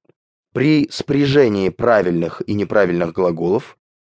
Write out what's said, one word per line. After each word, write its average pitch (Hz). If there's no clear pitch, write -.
При 147
спряжении 135
правильных 90
и 107
неправильных 87
глаголов 90